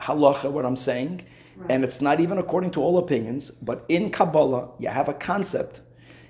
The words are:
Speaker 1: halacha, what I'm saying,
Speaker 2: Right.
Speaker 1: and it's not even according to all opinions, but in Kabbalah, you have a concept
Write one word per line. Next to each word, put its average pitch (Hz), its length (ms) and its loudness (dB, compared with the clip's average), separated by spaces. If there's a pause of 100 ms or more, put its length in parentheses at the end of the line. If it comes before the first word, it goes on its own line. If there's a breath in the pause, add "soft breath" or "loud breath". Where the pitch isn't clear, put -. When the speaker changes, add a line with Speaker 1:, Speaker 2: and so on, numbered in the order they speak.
Speaker 1:
halacha, 143 500 4
what 143 140 -4
I'm 127 120 0
saying, 135 480 -4 (300 loud breath)
Speaker 2:
Right. - 160 -6
Speaker 1:
and 131 120 2
it's - 180 -2
not 147 180 2
even 180 200 0
according 175 320 0
to 147 100 -2
all 175 160 2
opinions, 131 540 -2
but - 360 -8
in 180 220 0
Kabbalah, 147 600 2 (100)
you 117 100 -4
have 139 180 0
a 143 60 -2
concept - 680 -4 (480 loud breath)